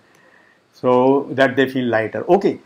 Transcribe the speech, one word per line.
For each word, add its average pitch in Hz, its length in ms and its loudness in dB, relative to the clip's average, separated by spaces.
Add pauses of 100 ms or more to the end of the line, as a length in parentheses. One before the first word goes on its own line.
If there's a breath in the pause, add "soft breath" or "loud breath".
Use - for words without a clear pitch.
(720 soft breath)
so 131 580 2
that 131 240 0
they 135 120 2
feel 131 180 -4
lighter. 110 440 -4
Okay. 175 360 0